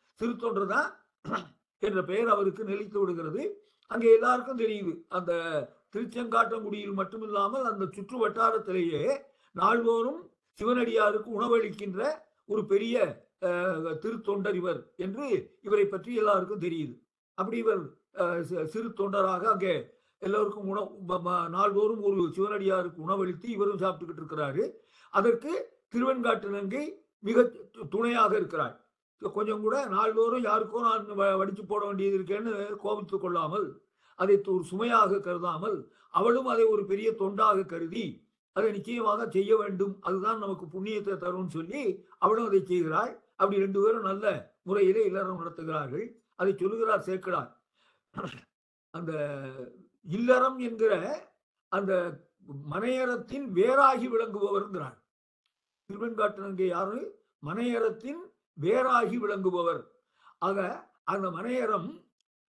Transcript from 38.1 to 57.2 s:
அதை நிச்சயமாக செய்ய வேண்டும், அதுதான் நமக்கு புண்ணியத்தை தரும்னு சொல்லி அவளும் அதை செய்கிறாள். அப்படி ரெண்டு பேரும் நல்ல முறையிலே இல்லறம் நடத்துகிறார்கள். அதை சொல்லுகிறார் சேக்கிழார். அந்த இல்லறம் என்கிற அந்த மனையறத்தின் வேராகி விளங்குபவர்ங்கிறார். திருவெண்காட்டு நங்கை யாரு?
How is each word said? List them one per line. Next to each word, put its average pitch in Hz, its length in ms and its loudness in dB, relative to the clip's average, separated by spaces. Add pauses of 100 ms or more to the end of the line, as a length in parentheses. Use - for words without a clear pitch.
அதை 214 160 2
நிச்சயமாக 214 580 -2
செய்ய 196 280 2
வேண்டும், 202 440 0
அதுதான் 196 380 0
நமக்கு 190 260 -6
புண்ணியத்தை 196 480 -4
தரும்னு 180 340 -4
சொல்லி 170 360 -6 (340)
அவளும் 220 280 4
அதை 196 200 6
செய்கிறாள். 180 480 0 (220)
அப்படி 196 260 4
ரெண்டு 196 200 2
பேரும் 214 280 4
நல்ல 196 160 -2 (380)
முறையிலே 196 420 4
இல்லறம் 185 360 -2
நடத்துகிறார்கள். 160 640 -6 (300)
அதை 190 180 2
சொல்லுகிறார் 214 480 2
சேக்கிழார். 185 500 -4 (1400)
அந்த 165 180 -8 (920)
இல்லறம் 254 520 4
என்கிற 226 360 2 (760)
அந்த 190 220 0 (760)
மனையறத்தின் 247 800 -4
வேராகி 254 560 6
விளங்குபவர்ங்கிறார். 202 880 -2 (920)
திருவெண்காட்டு 208 480 -4
நங்கை 190 300 -2
யாரு? 190 320 -2 (440)